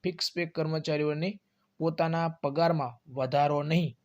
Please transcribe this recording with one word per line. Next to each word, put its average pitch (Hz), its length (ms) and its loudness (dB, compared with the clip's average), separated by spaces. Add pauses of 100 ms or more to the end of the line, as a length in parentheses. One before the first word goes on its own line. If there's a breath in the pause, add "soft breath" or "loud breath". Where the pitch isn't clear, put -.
ફિક્સ 175 320 -4
પે 175 120 -2
કર્મચારીઓને 156 840 -2 (500)
પોતાના 165 480 0 (140)
પગારમાં 147 560 0 (180)
વધારો 143 460 2
નહીં 156 420 0